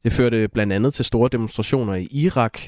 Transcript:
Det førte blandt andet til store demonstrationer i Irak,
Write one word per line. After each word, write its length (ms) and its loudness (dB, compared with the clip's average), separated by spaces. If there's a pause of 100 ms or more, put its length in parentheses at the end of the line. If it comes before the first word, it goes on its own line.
Det 100 2
førte 340 2
blandt 260 0
andet 200 2
til 120 -2
store 260 2
demonstrationer 640 -2
i 160 -4
Irak, 560 0